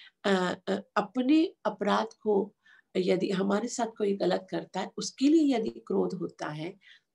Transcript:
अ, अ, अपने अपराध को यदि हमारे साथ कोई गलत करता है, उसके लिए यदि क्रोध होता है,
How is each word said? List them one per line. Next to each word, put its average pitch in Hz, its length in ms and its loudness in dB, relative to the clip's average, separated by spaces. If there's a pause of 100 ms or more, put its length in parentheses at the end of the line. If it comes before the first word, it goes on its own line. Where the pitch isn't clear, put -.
(240)
अ, 185 300 2 (140)
अ, 196 120 -2 (160)
अपने 254 580 2 (100)
अपराध 202 420 0 (160)
को 202 320 0 (420)
यदि 185 340 0
हमारे 202 380 0
साथ 233 180 -4
कोई 208 300 -2
गलत 185 340 -2
करता - 300 -8
है, - 160 -8
उसके - 320 -2
लिए 302 280 4
यदि 226 140 -2
क्रोध 196 440 -2
होता 165 340 -8
है, 156 300 -8 (360)